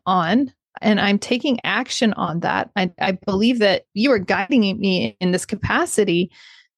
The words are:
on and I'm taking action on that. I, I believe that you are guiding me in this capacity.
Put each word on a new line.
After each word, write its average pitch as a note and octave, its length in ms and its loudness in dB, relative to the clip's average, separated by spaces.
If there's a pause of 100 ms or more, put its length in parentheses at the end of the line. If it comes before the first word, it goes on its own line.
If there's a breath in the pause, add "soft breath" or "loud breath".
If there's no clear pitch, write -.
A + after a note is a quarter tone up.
on F#3+ 480 2 (280)
and G#3+ 180 2
I'm G3+ 200 2
taking B3 440 -2
action G#3+ 500 -2
on E3 280 -4
that. C#3+ 340 -2
I, F#3 240 0
I F#3+ 140 -2
believe G#3+ 460 0
that G3+ 340 2
you A#3 180 2
are A3+ 80 2
guiding G3 420 0 (180)
me F#3+ 420 -2
in F3+ 100 0
this F3+ 140 -2
capacity. G3+ 840 -2 (460 loud breath)